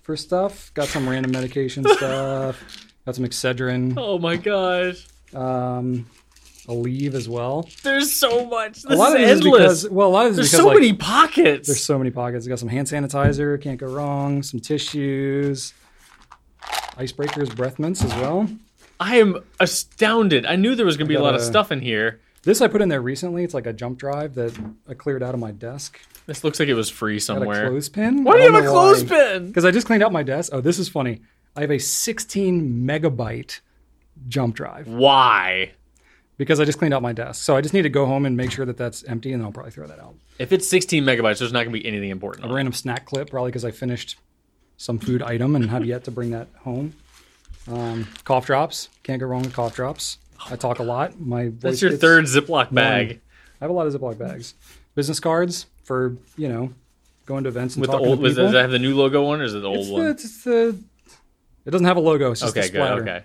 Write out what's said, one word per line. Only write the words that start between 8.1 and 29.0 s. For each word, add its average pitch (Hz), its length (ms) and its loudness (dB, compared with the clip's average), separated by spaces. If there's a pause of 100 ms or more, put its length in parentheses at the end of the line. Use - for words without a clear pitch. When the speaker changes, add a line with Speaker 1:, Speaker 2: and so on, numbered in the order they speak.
Speaker 2:
so 240 360 0
much. 220 340 -8
This - 40 -20
Speaker 1:
A 269 100 2
lot 220 140 6
Speaker 2:
is 311 60 4
Speaker 1:
of 262 60 6
this 226 80 8 (100)
is 302 60 2
Speaker 2:
endless. 185 380 8
Speaker 1:
because, 214 80 -6
well, 190 160 4
a - 20 6
lot 202 160 4
of 226 60 4
this 185 60 0
Speaker 2:
There's 240 100 2
Speaker 1:
is - 60 2
because, 339 100 8
Speaker 2:
so 415 60 8
Speaker 1:
like, - 100 8
Speaker 2:
many 226 140 6
pockets. 208 760 2
Speaker 1:
there's 139 160 -2
so 143 160 0
many 127 100 0
pockets. 123 380 -6
I - 20 -10
got 123 100 -4
some 120 100 -6
hand 135 180 -2
sanitizer, 143 760 0
can't 135 180 -8
go 139 80 -10
wrong. 143 540 -4
Some 127 200 -8
tissues, 139 1120 -4 (1200)
icebreakers, 135 580 -6
breath 127 220 -6
mints 170 260 -2
as 131 120 0
well. 160 320 -2 (520)
Speaker 2:
I 208 180 2
am 202 260 4 (160)
astounded. 196 880 2
I 165 80 0
knew 214 180 2
there 226 140 0
was 151 100 0
gonna 151 120 -2
be 151 80 2
Speaker 1:
I - 20 2
Speaker 2:
a 143 40 2
lot 139 120 2
of 120 60 0
Speaker 1:
got 117 40 -2
a 117 40 -2
Speaker 2:
stuff 208 220 2
in 135 100 -4
here. 110 380 -2 (240)
Speaker 1:
This 220 180 2
I 226 60 4
put 214 140 2
in 190 80 2
there 139 120 0
recently. 170 420 -6
It's, 170 120 -6
like, 123 100 -4
a 117 80 -6
jump 123 240 -10
drive 143 380 -8
that 117 180 -4 (340)
I 139 60 -16
cleared 131 300 -6
out 127 100 -6
of 123 60 -6
my 110 120 -8
desk. 117 480 -14 (280)
Speaker 2:
This - 160 -12
looks 151 160 -2
like 143 100 2
it 127 60 2
was 110 160 -2
free 107 240 -4
Speaker 1:
Got - 20 -4
a 101 40 -4
Speaker 2:
somewhere. 104 460 -2
Speaker 1:
clothespin. 208 560 -2
Speaker 2:
Why 269 100 6
do 480 40 10
Speaker 1:
I 508 80 10
Speaker 2:
you 466 60 12
Speaker 1:
don't - 40 6
Speaker 2:
have 415 80 8
a - 40 0
Speaker 1:
know - 60 4
why. 359 60 8 (140)
Speaker 2:
clothespin? 202 600 2